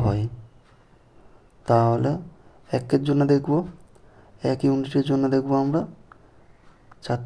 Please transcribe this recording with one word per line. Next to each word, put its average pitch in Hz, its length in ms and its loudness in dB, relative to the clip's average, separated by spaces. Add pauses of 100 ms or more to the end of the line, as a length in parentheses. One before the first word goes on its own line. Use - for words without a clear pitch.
হয়, 104 200 0 (1400)
তাহলে 117 460 2 (580)
একের 135 380 0
জন্য 143 140 2 (120)
দেখব, 143 180 2 (1000)
এক 131 160 -4
ইউনিটের 135 420 0
জন্য 135 140 2 (120)
দেখব 135 160 0 (120)
আমরা 143 180 0 (1200)
চার 123 200 -4